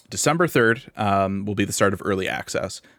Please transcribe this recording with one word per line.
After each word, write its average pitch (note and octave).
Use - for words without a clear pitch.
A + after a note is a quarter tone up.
December D#3
third, A#2
um, G2
will G#2
be G2+
the G2+
start G2
of F#2
early F#2+
access. -